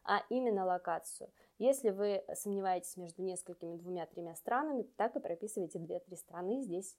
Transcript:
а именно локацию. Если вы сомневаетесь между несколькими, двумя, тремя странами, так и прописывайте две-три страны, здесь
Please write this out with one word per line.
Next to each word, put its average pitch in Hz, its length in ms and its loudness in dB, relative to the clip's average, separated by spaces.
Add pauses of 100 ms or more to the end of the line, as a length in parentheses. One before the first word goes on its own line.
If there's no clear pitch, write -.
а 202 260 4
именно 226 360 4
локацию. 180 640 -2 (280)
Если 254 320 6
вы 202 320 2 (100)
сомневаетесь 190 640 0
между 180 260 -8
несколькими, 175 540 -6
двумя, 175 280 -4
тремя 170 300 -10
странами, 262 480 0 (140)
так 233 180 2
и 294 60 0
прописывайте 175 580 -4
две-три 175 380 -6
страны, 185 440 -2
здесь 190 380 -4